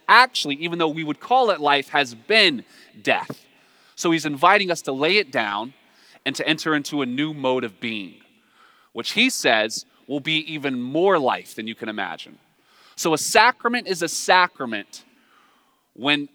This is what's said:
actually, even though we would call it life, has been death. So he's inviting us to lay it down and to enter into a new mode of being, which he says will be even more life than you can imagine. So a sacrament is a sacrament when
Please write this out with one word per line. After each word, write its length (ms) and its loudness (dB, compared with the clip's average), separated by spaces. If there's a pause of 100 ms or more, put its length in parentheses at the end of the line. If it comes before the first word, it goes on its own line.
actually, 500 4
even 220 -6
though 80 0
we 160 -4
would 160 -6
call 300 2
it 100 0
life, 300 2
has 260 0
been 480 2 (400)
death. 440 -4 (500)
So 140 -2
he's 160 0
inviting 440 2
us 120 -4
to 100 -6
lay 240 0
it 160 -2
down 400 -4 (540)
and 100 -4
to 100 -4
enter 280 -2
into 260 -4
a 60 -2
new 260 -4
mode 320 -2
of 160 -10
being, 360 -8 (760)
which 200 -8
he 180 2
says 560 0 (200)
will 140 -6
be 200 -2 (120)
even 300 -4
more 360 2
life 360 -2
than 120 -10
you 80 -10
can 140 -12
imagine. 500 -10 (560)
So 200 0
a 40 0
sacrament 680 2
is 140 -4
a 60 -2
sacrament 960 0 (920)
when 400 -2